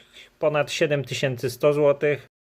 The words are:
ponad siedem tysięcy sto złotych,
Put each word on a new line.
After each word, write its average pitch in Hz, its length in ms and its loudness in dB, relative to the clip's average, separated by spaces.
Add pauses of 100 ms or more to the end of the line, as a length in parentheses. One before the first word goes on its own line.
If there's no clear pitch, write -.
(400)
ponad 151 320 0
siedem 147 320 0
tysięcy 131 460 -4
sto 147 240 2
złotych, 143 540 0 (180)